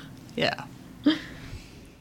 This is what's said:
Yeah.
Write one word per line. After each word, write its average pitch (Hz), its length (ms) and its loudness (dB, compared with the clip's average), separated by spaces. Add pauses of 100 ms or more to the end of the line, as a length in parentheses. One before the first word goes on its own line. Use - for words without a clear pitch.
(360)
Yeah. - 280 4 (1400)